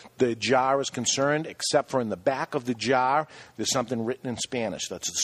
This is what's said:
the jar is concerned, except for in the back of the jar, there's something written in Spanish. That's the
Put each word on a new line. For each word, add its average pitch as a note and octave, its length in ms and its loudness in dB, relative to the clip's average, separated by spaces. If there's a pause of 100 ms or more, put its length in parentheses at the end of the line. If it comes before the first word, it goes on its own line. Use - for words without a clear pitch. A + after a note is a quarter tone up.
(180)
the B2 160 4
jar B2+ 460 4
is C3+ 100 -4
concerned, C#3+ 560 0
except - 440 0
for C3 100 2
in A#2 80 -2
the G2+ 80 -2
back C3+ 400 -2
of B2+ 80 -2
the B2 100 -2
jar, C3 540 2 (280)
there's A2 140 -4
something A#2 340 -2
written B2 240 -4
in A2+ 100 -6
Spanish. A2 500 -4
That's F2+ 200 -8
the - 160 -6